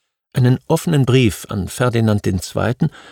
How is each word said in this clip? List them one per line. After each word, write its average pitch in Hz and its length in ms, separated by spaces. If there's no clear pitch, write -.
einen 127 340
offenen 156 380
Brief 113 440
an 90 200
Ferdinand 113 580
den 95 140
Zweiten, 110 500